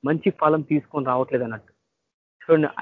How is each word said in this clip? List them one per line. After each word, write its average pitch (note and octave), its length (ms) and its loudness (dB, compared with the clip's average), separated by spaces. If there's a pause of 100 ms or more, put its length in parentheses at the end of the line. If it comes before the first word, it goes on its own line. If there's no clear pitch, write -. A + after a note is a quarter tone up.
మంచి D3+ 240 0
ఫలం D#3 320 2
తీసుకొని D3 440 -4
రావట్లేదు B2+ 380 -2
అన్నట్టు. A2+ 300 -12 (680)
చూడండి, D#3 240 2 (140)